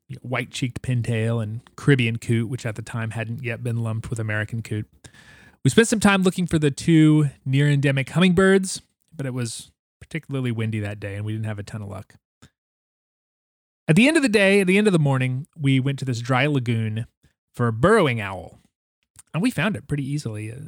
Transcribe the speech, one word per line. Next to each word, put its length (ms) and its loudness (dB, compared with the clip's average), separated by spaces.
you 80 -14
know, 60 -18
white-cheeked 600 -6
pintail 640 -2
and 160 -8
Caribbean 440 2
coot, 280 0
which 180 -8
at 100 -6
the 60 -12
time 300 -8
hadn't 320 -8
yet 180 -8
been 220 -4
lumped 260 -6
with 100 -8
American 420 -4
coot. 240 -6
We 60 4
spent 180 6
some 100 0
time 240 4
looking 240 0
for 100 0
the 140 2
two 600 4
near-endemic 680 0
hummingbirds, 680 4
but 120 -10
it 80 -6
was 380 -8
particularly 540 -6
windy 260 -4
that 220 -8
day 140 -10
and 100 -8
we 80 -6
didn't 140 -6
have 120 -8
a 40 -8
ton 180 -12
of 80 -12
luck. 260 -16
At 80 6
the 120 8
end 100 6
of 60 2
the 60 2
day, 320 4
at 60 0
the 120 4
end 80 4
of 60 2
the 60 4
morning, 460 0
we 240 2
went 200 -2
to 60 -6
this 140 -4
dry 280 0
lagoon 580 -2
for 140 -2
a 60 0
burrowing 460 2
owl. 400 -10
And 120 -4
we 80 0
found 240 -2
it 120 -12
pretty 160 -4
easily, 460 -6
a, 180 -14